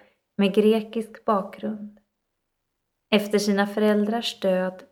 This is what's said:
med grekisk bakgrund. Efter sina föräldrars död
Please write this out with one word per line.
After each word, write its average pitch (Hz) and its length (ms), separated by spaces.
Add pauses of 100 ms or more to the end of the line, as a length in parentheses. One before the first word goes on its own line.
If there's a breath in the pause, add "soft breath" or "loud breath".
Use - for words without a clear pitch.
(360 soft breath)
med 196 180
grekisk 214 720
bakgrund. 208 760 (1120)
Efter 208 280
sina 202 280
föräldrars 214 720
död 185 520